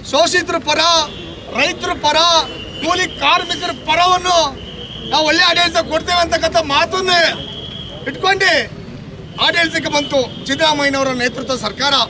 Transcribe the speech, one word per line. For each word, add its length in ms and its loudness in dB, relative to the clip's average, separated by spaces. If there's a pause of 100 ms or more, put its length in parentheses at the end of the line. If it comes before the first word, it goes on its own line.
(100)
ಶೋಷಿತರ 560 2
ಪರ, 140 2 (760)
ರೈತರ 340 -2 (120)
ಪರ, 140 4 (640)
ಕೂಲಿ 240 0 (160)
ಕಾರ್ಮಿಕರ 500 0 (160)
ಪರವನ್ನು 480 4 (720)
ನಾವು 200 2
ಒಳ್ಳೆ 180 4
ಆಡಳಿತ 300 2 (140)
ಕೊಡ್ತೇವೆ 320 0
ಅಂತಕ್ಕಂಥ 360 2 (140)
ಮಾತನ್ನೇ 480 2 (880)
ಇಟ್ಕೊಂಡು 420 2 (960)
ಆಡಳಿತಕ್ಕೆ 500 0
ಬಂತು 240 2 (280)
ಸಿದ್ದರಾಮಯ್ಯನವರ 640 2 (100)
ನೇತೃತ್ವದ 440 -2
ಸರ್ಕಾರ. 280 0 (160)